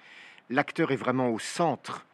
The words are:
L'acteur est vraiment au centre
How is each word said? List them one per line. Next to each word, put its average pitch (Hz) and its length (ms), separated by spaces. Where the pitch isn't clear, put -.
L'acteur 147 400
est 135 60
vraiment 127 340
au 113 80
centre - 760